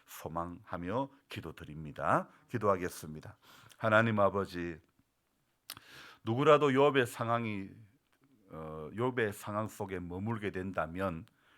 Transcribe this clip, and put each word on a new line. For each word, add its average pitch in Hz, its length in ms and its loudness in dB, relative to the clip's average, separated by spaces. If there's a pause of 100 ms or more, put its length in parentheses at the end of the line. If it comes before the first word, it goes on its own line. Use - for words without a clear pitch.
소망하며 87 1040 -6 (200)
기도드립니다. 80 960 -2 (220)
기도하겠습니다. 90 880 -2 (420)
하나님 110 420 4
아버지, 92 560 0 (1500)
누구라도 143 480 6
욥의 135 340 6
상황이, 113 640 -2 (800)
어, 78 460 -10
욥의 117 380 0
상황 107 340 -6
속에 95 320 -8
머물게 95 520 -4
된다면 90 760 -4 (300)